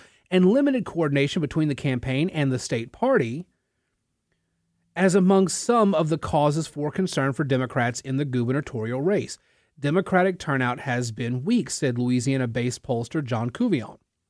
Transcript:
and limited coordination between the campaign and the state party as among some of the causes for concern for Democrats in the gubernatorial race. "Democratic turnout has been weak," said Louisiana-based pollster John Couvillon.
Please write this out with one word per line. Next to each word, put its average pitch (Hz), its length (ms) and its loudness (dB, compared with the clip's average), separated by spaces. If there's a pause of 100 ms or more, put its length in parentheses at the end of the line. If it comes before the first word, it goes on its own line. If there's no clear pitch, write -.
(300)
and 185 220 6
limited 262 340 2
coordination 143 540 0
between 156 300 0
the 135 60 -2
campaign 131 540 -2
and 143 220 0
the 127 80 0
state 117 320 -6
party 175 540 0 (1500)
as 180 200 4
among 190 320 6
some 214 460 2
of 156 160 0
the 156 80 0
causes 151 500 0
for 147 240 -6
concern 143 400 0
for 151 120 -2
Democrats 127 580 0
in 135 160 -4
the 147 80 0
gubernatorial 123 760 -4
race. 180 360 -2 (420)
"Democratic 180 600 0
turnout 127 420 -2
has 123 300 -2
been 123 320 -4
weak," 202 260 0
said 123 280 -2
Louisiana-based 123 840 0
pollster 120 420 -4
John 120 260 -2
Couvillon. 165 480 -2 (320)